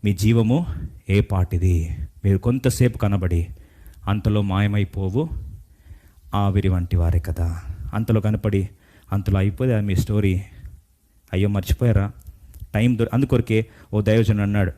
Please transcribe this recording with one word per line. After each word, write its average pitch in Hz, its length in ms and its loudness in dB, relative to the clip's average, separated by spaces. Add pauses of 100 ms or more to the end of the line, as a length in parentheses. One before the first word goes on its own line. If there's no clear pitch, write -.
మీ 104 80 2
జీవము 117 540 2 (420)
ఏ 98 120 4
పాటిది. 87 760 0 (280)
మీరు 98 120 4
కొంతసేపు 123 600 0
కనబడి 90 500 0 (600)
అంతలో 104 340 0
మాయమైపోవు 101 880 -2 (1040)
ఆవిరి 98 340 2
వంటి 90 280 0
వారే 85 220 2
కదా. 82 420 -4 (320)
అంతలో 110 280 0
కనపడి 101 480 0 (420)
అంతలో 98 280 0
అయిపోతే 110 340 0
అది 104 120 0
మీ 98 100 0
స్టోరీ. 98 460 0 (920)
అయ్యో, 95 140 2
మర్చిపోయారా? 101 640 0 (600)
టైం 117 240 2
దొరి-, 113 160 -2
అందుకొరకే 117 520 0 (280)
ఓ 107 80 2
దైవజనుడు 107 420 2
అన్నాడు 101 340 0